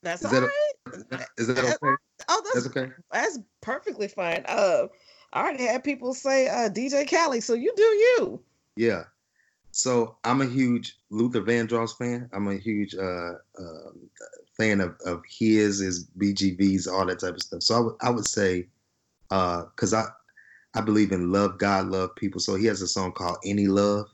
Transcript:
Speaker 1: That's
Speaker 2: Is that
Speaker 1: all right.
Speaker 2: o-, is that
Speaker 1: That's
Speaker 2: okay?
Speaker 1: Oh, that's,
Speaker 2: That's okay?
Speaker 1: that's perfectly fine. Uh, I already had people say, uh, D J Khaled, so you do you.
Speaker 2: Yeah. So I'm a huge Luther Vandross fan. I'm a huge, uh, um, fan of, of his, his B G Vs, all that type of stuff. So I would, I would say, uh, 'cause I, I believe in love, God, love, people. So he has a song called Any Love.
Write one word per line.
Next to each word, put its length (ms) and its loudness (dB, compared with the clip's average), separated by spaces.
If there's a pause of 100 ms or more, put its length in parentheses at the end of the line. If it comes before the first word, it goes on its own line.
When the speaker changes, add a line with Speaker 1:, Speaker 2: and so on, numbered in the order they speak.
Speaker 1:
That's 220 -6
Speaker 2:
Is 60 -2
that 120 4
Speaker 1:
all 60 0
right. 240 0 (140)
Speaker 2:
o-, 40 -16 (480)
is 80 -2
that 100 0
Speaker 1:
That's 120 0 (140)
Speaker 2:
okay? 120 2 (340)
Speaker 1:
Oh, 160 2
that's, 100 -2
Speaker 2:
That's 120 0 (100)
okay? 160 -6 (200)
Speaker 1:
that's 260 -2 (220)
perfectly 480 -6
fine. 400 -4
Uh, 380 2 (460)
I 100 0
already 220 -2
had 200 0
people 300 -4
say, 340 2
uh, 200 0
D 200 -4
J 180 2
Khaled, 360 2
so 120 0
you 220 0
do 60 4
you. 580 4 (360)
Speaker 2:
Yeah. 280 0 (680)
So 540 0
I'm 160 2
a 60 2
huge 500 0 (140)
Luther 320 0
Vandross 540 0
fan. 360 -6
I'm 160 -4
a 80 -2
huge, 380 -4
uh, 400 -6 (240)
um, 500 -18 (480)
fan 240 2
of, 240 -4
of 240 -6
his, 520 2
his 240 -4
B 280 -2
G 220 0
Vs, 340 2
all 180 0
that 140 -4
type 140 -4
of 80 -10
stuff. 200 -10
So 140 2
I 40 4
would, 220 0
I 80 0
would 160 -2
say, 400 0 (640)
uh, 340 0 (120)
'cause 180 0
I, 100 2 (680)
I 80 -2
believe 300 4
in 200 0
love, 260 2
God, 280 2
love, 300 -2
people. 220 -6
So 160 -2
he 120 2
has 160 0
a 40 -4
song 260 -2
called 340 -4
Any 200 2
Love. 460 2